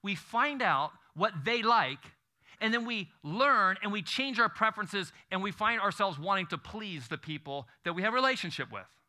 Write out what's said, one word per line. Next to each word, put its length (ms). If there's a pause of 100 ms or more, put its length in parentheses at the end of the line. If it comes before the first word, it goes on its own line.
We 140
find 460
out 300 (220)
what 320
they 160
like, 420 (560)
and 140
then 120
we 260 (100)
learn 640
and 80
we 100
change 380
our 100
preferences, 640 (160)
and 140
we 80
find 280
ourselves 380
wanting 300
to 100
please 500
the 100
people 500 (160)
that 100
we 80
have 120
a 20
relationship 560
with. 160 (220)